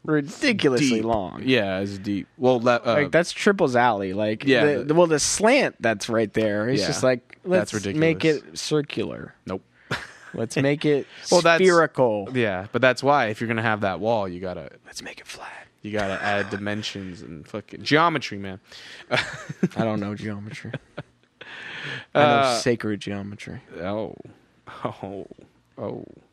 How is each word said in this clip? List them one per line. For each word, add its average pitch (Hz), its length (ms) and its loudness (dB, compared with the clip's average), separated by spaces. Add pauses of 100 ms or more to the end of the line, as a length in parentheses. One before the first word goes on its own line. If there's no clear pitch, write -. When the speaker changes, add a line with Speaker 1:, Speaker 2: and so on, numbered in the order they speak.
Speaker 1:
ridiculously 147 920 2
Speaker 2:
Deep. 110 80 0
Speaker 1:
long. 104 400 -2
Speaker 2:
Yeah, 101 340 2
it's 98 200 -4
deep. 98 280 -4 (100)
Well, 127 220 4
le-, 120 240 4
uh, 120 100 2
Speaker 1:
Like, 143 180 2
that's 165 200 2
Triple's 190 440 2
alley. 104 380 2
Like, 107 320 -2
Speaker 2:
Yeah, 135 200 4
Speaker 1:
the, 147 140 2
Speaker 2:
the - 60 -6
Speaker 1:
the, 147 100 0
well, 175 120 8
the 156 120 2
slant 214 600 4
that's 110 300 0
right 110 240 2
there. 107 360 0
It's 131 120 2
Speaker 2:
Yeah. 92 60 0
Speaker 1:
just 98 160 -2
like, 127 420 0
Speaker 2:
That's 190 280 2
Speaker 1:
let's 202 120 -4
make 160 380 0
Speaker 2:
ridiculous. 151 300 0
Speaker 1:
it 85 40 -12
circular. 107 760 -4 (100)
Speaker 2:
Nope. 95 160 -8 (300)
<laughs> - 420 -12
Speaker 1:
Let's - 240 -6
make 147 280 0
it 143 200 2 (240)
Speaker 2:
Well, 175 120 6
that's 165 200 4
Speaker 1:
spherical. 139 720 4
Speaker 2:
Yeah, 104 380 -2
but 120 100 0
that's 127 220 4
why 135 240 4
if 107 140 -6
you're 113 80 -4
gonna 113 120 0
have 110 200 0
that 95 180 -2
wall, 107 280 0
you 90 120 -8
gotta 90 300 -10 (180)
Speaker 1:
Let's - 160 -16
make - 160 -16
it - 80 -20
flat. - 400 -18 (160)
Speaker 2:
you 104 80 -8
gotta 98 320 -2
add 101 260 -2
dimensions 101 720 -8
and 73 240 -16
fucking - 380 -14
geometry, 147 540 0
man. 98 220 -12 (260)
<laughs> - 260 -12
Speaker 1:
I - 720 -4
don't 107 160 -2
know 101 160 -6
geometry. 107 560 -12 (1400)
I 147 40 4
know 147 60 8
Speaker 2:
Uh, 139 340 4
Speaker 1:
sacred 107 420 -2
geometry. 101 600 -10 (200)
Speaker 2:
Oh. 98 340 -6 (720)
Oh. 98 420 -10 (500)
Oh. 113 280 -10 (280)